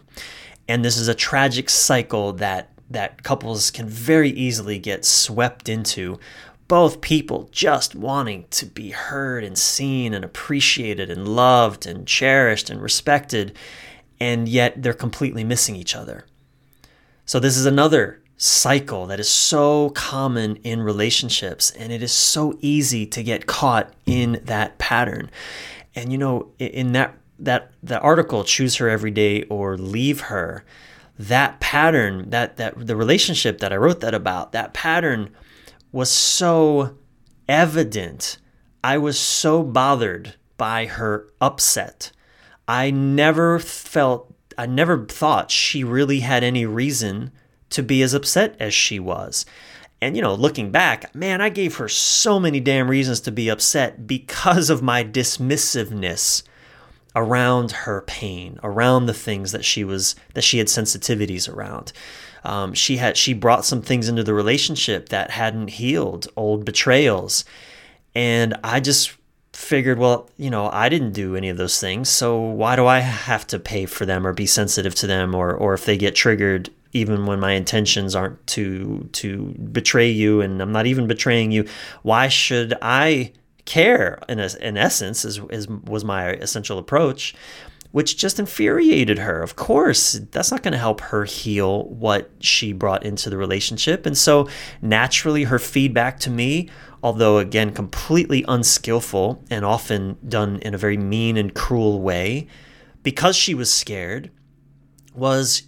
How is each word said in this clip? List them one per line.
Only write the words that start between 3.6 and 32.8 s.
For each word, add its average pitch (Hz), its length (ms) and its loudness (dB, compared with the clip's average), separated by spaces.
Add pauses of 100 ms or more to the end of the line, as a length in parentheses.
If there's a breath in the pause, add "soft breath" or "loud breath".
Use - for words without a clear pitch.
can 113 180 -10
very 131 440 4
easily 110 480 -4
get 95 260 -6
swept - 640 0
into. 104 480 -4 (500 loud breath)
Both - 340 4
people - 500 -2
just - 420 0
wanting 110 560 -4
to - 160 -4
be - 240 -14
heard 131 540 -6
and 95 120 -10
seen 131 600 0
and 92 100 -6
appreciated 104 840 -2
and 92 160 -6
loved 120 580 4
and 92 220 -10
cherished 131 640 2
and 104 100 -10
respected, 120 720 -2 (640 loud breath)
and 117 300 0
yet 120 320 2
they're 123 120 0
completely 117 500 -4
missing 113 320 0
each 90 200 -6
other. - 300 -14 (1000 soft breath)
So - 140 0
this 127 160 4
is 131 120 2
another 143 560 2 (140)
cycle 131 680 0
that 98 140 -6
is 107 100 -2
so 147 600 4
common 123 680 -2
in 113 240 -6
relationships, 107 880 0
and 113 240 -8
it 113 80 -6
is 120 100 -4
so - 500 2
easy 139 440 0
to 117 160 -8
get 113 240 -4
caught 117 480 0 (140)
in 120 380 0
that 107 340 -4
pattern. 120 500 -2 (640 loud breath)
And, 123 180 -8
you 135 60 -2
know, 135 420 -2
i-, 127 40 -6
in 127 300 -2
that, 131 220 0 (220)
that, - 360 -2 (100)
that 117 180 -4
article, 123 420 4
"Choose 127 340 0
Her 117 120 2
Every 110 220 0
Day 104 320 2
or 98 340 -4
Leave 117 440 -2
Her," 85 440 -6 (540 loud breath)
that 123 400 0
pattern, 110 720 2
that, 117 260 -2
that 113 300 -8